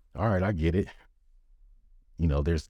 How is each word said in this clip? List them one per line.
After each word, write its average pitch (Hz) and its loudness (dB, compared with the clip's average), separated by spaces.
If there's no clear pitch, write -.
"All 107 0
right, 92 2
I 92 0
get 82 0
it." 95 0
You 80 0
know, 73 2
there's, 80 -2